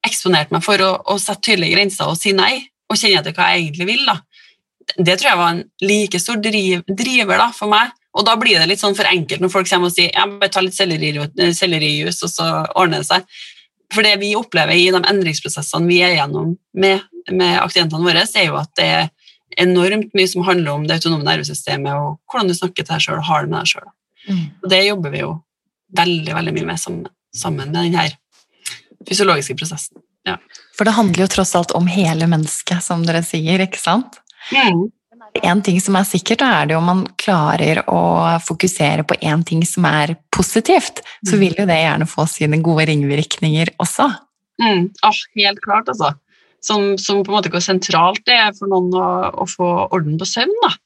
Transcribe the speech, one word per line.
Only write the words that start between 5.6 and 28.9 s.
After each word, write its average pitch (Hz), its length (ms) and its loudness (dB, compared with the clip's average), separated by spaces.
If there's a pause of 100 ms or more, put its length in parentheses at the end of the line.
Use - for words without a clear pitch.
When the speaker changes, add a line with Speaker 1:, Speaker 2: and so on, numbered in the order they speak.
Speaker 1:
like 202 340 0
stor 220 240 -4
driv-, 196 460 0
driver, 214 500 0
da, 226 140 2
for 208 180 -6
meg. 226 220 2 (260)
Og 202 80 0
da 226 160 4
blir 226 160 4
det 160 80 2
litt 202 160 -2
sånn 202 160 0
for 202 80 0
enkelt 175 380 -2
når 185 100 0
folk 185 160 0
kommer 180 220 2
og - 20 -8
sier, 175 160 0
«Ja, 190 160 0
bare 202 240 -2
ta 190 160 0
litt 185 80 -4
selleri-, 151 540 -2 (260)
sellerijus, 156 720 -2
og 175 80 -6
så 165 140 -2 (260)
ordner 160 300 2
det 151 80 -8
seg.» 180 160 0 (640)
For 214 140 0
det 208 120 4
vi 202 160 -2
opplever 170 400 0
i 175 160 6
de 185 80 4
endringsprosessene 165 920 0
vi 175 120 4
er 180 160 2
gjennom 151 380 -2 (180)
med, 190 320 0 (240)
med 180 320 0
aktivitene 165 400 -2
våre, 175 240 2
så 220 160 -2
er 170 80 2
jo 143 80 -4
at 147 240 -6
det 165 80 0
er 160 180 0 (540)
enormt 185 560 2
mye 185 120 4
som 180 160 -4
handler 175 280 0
om 151 160 -4
det 160 80 0
autonome 160 280 -2
nervesystemet, 147 680 -4
og 147 320 -4
hvordan 339 240 -2
du 175 80 -2
snakker - 240 -4
til 165 140 -4
deg 156 100 0
selv 160 160 -4
og 156 80 -6
har 151 160 2
det 156 80 -4
med 165 80 -2
deg 170 140 -2
selv. - 180 -18 (320)
Speaker 2:
Mm. 190 180 -2 (200)
Speaker 1:
Og 185 100 0
det 185 160 4
jobber 170 240 -4
vi 147 80 -6
jo 147 100 -6 (600)
veldig, 170 420 -2
veldig 165 240 -4
mye 165 160 -6
med 165 80 -8
sammen, 170 320 -12 (240)
sammen 147 320 -6
med 160 80 -4
den 175 240 0
her 160 160 -4 (880)